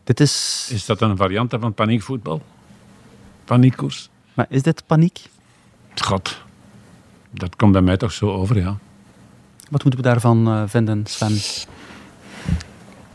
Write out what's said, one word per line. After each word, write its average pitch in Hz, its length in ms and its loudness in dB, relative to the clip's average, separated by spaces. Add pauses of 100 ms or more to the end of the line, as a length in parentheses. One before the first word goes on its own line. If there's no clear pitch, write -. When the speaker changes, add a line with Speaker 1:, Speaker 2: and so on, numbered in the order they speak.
Speaker 1:
Dit - 160 0
is - 520 0
Speaker 2:
Is 107 140 -6
dat 107 160 -2
een 107 160 0
variant 98 420 0
van 113 140 -4
paniekvoetbal? 110 680 -2 (1040)
Paniekkoers? 127 640 2 (240)
Speaker 1:
Maar - 160 -2
is 135 120 -2
dit 160 240 -2
paniek? 156 360 2 (720)
Speaker 2:
God, - 420 -4 (920)
dat - 240 -10
komt 104 160 6
bij 92 100 6
mij 92 160 4
toch 113 140 -4
zo 104 200 -2
over, 98 260 0
ja. 95 200 -2 (920)
Speaker 1:
Wat 143 140 -2
moeten 127 180 2
we 123 60 0
daarvan, 117 400 4
eh, 110 200 0
vinden, 107 380 0
Sven? 107 260 -4 (1800)